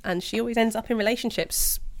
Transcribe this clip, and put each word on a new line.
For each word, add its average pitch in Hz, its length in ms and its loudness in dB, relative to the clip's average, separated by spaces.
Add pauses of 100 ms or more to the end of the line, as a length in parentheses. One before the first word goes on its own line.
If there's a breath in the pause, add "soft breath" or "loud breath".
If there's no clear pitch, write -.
and 180 180 -2
she - 180 -4
always 233 160 -2
ends 226 200 4
up 220 140 -4
in 233 60 0
relationships 220 840 0 (200)